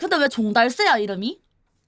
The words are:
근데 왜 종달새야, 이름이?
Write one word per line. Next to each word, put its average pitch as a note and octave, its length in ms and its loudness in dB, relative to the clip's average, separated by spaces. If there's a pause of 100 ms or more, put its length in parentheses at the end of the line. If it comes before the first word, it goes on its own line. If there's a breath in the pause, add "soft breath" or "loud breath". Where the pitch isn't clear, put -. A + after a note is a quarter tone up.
근데 F4+ 160 0
왜 C#4+ 120 2
종달새야, A#3 680 2
이름이? G#3 440 -6 (460)